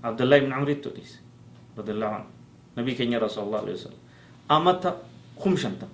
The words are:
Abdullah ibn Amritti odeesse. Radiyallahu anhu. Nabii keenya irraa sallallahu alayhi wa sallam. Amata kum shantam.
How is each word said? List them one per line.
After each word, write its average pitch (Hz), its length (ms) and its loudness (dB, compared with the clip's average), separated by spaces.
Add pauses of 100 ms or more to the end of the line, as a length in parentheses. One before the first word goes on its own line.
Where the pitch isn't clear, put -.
Abdullah 123 360 4
ibn 135 140 2
Amritti 143 360 -2
odeesse. - 300 -14 (580)
Radiyallahu 107 380 -4
anhu. 107 120 -10 (500)
Nabii 120 180 -2
keenya 120 240 0
irraa 113 100 2
sallallahu 104 340 -4
alayhi 98 160 -6
wa - 60 -12
sallam. - 140 -16 (500)
Amata 175 480 4 (400)
kum 185 200 2
shantam. 98 380 -4